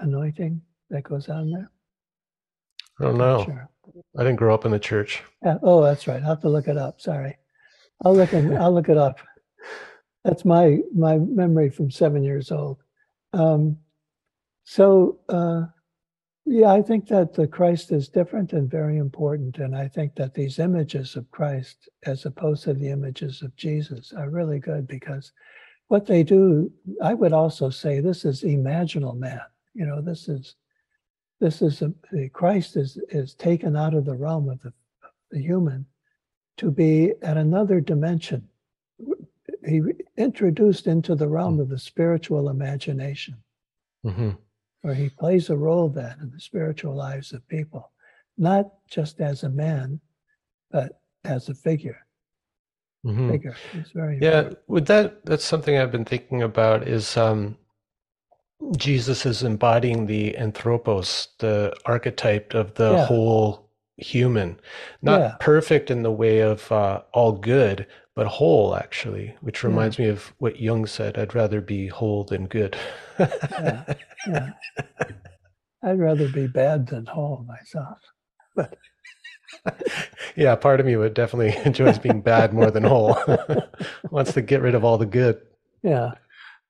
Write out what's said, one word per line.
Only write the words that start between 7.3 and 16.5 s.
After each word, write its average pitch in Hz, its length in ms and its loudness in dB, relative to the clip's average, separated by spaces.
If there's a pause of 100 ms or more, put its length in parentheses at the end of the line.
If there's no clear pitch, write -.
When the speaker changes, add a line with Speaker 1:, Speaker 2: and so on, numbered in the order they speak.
Speaker 1:
I'll 190 120 6
look 185 180 6
in, 151 240 2
Speaker 2:
<laughs> - 0 -
Speaker 1:
I'll 175 160 4
look 170 160 2
it 156 80 6
up. 135 220 2 (1040)
That's - 220 0
my, 170 340 6 (140)
my 160 240 2
memory 170 520 2
from 135 220 -4
seven 147 320 2
years 139 280 -4
old. 147 260 -6 (560)
Um, 156 440 2 (840)
so, 190 560 4 (100)
uh, 170 360 -2 (840)
yeah, 220 240 6